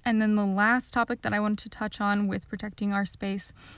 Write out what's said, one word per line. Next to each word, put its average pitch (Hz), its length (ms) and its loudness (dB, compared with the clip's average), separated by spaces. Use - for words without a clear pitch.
And 220 180 4
then 214 140 4
the 208 100 2
last 208 460 2
topic 240 300 0
that 214 120 -2
I 208 60 2
wanted 208 180 0
to - 100 -10
touch - 320 -6
on 202 280 2
with 190 200 -4
protecting 202 440 -4
our 202 120 0
space 196 480 -4